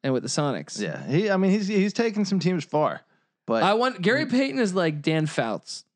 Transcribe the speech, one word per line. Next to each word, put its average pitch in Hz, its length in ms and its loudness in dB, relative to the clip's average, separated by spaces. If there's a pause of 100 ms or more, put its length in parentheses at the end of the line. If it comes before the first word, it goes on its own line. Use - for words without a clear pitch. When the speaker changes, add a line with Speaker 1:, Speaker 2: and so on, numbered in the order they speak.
Speaker 1:
and 135 100 0
with 123 100 -2
the 131 60 -8
Sonics. 147 500 -4
Speaker 2:
Yeah. 73 280 -6
He, 180 220 0
I 190 80 2
mean, 190 140 4
he's, 202 160 2
he's 202 260 2
taken 214 320 0
some 190 140 0
teams 165 240 0
far. 147 380 0 (440)
But 113 180 2
Speaker 1:
I 196 120 4
want, 240 260 0
Gary 247 240 2
Speaker 2:
he - 0 -
Speaker 1:
Payton 269 340 0
is 202 160 2
like 160 260 0
Dan 156 240 0
Fouts. 113 600 -4 (100)